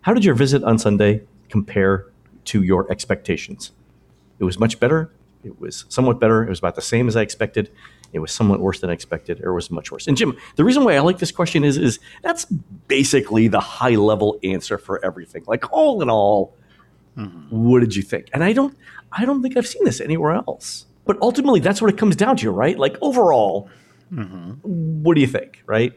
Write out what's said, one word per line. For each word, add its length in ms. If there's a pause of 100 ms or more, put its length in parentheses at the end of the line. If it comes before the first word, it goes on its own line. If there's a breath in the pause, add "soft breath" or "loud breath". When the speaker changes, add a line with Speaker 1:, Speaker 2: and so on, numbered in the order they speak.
Speaker 1:
"How 120
did 100
your 100
visit 280
on 160
Sunday 440 (260)
compare 580 (400)
to 160
your 300
expectations?" 800 (640)
It 60
was 160
much 180
better. 320 (320)
It 180
was 280
somewhat 320
better. 240
It 60
was 100
about 160
the 60
same 260
as 80
I 60
expected. 460 (440 loud breath)
It 80
was 100
somewhat 300
worse 200
than 100
I 20
expected, 500
or 80
it 40
was 180
much 180
worse. 160
And 100
Jim, 200 (180 loud breath)
the 100
reason 200
why 100
I 60
like 180
this 140
question 320
is, 120
is 220 (240 loud breath)
that's 220 (420)
basically 600
the 120
high 360
level 480
answer 340
for 260
everything. 440
Like, 240
all 280
in 80
all, 460 (600 soft breath)
Speaker 2:
Mm-hmm. 300 (240)
Speaker 1:
what 80
did 160
you 80
think? 300
And 100
I 100
don't, 240 (360 loud breath)
I 120
don't 160
think 160
I've 120
seen 160
this 160
anywhere 320
else. 540 (180)
But 180
ultimately, 380
that's 200
what 80
it 80
comes 200
down 220
to, 120
right? 260
Like, 240
overall, 680 (440 soft breath)
Speaker 2:
Mm-hmm. 380 (520)
Speaker 1:
what 120
do 60
you 80
think, 380
right? 300